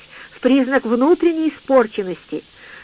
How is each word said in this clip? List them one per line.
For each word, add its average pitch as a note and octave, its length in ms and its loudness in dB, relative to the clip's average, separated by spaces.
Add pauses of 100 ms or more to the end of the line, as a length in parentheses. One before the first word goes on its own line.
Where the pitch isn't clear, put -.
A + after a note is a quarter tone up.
(320)
в - 80 -20
признак C4 440 0
внутренней D#4+ 640 0
испорченности. G#3+ 960 -4 (400)